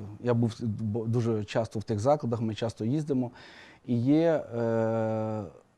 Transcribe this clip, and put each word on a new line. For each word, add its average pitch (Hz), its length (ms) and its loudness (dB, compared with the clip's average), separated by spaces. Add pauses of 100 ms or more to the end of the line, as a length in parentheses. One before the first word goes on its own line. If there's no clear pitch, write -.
(220)
я 120 120 2
був 117 280 2
бо-, 110 420 -2
дуже 113 400 0
часто 113 340 -2
в 101 40 -4
тих 110 160 -2
закладах, 120 420 2
ми 110 140 -2
часто 110 300 -4
їздимо, 131 460 -2 (560)
і 120 140 0
є, 151 440 4 (120)
е, 110 840 0 (360)